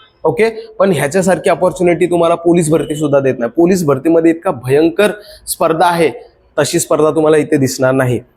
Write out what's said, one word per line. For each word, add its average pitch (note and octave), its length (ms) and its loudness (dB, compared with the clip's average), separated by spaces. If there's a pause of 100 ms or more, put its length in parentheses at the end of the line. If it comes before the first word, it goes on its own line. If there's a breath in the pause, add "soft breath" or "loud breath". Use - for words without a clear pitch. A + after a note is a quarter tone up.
(240 soft breath)
ओके, G#3 260 0 (280 loud breath)
पण F#3+ 140 2
ह्याच्यासारखी E3+ 580 0
ऑपॉर्च्युनिटी F3 560 0
तुम्हाला E3+ 280 0
पोलीस E3+ 360 0
भरती D3+ 240 -2
सुद्धा C#3+ 260 0
देत C3 180 0
नाही. A#2 180 -4
पोलीस F3 280 2
भरतीमध्ये D#3+ 460 2
इतका E3 200 -2
भयंकर D#3 600 0 (360 loud breath)
स्पर्धा E3 400 0
आहे, E3+ 240 0 (480 loud breath)
तशी D3+ 200 0
स्पर्धा D#3 320 0
तुम्हाला D#3 260 2
इथे D3+ 200 0
दिसणार C3 360 0
नाही. B2+ 280 0 (160)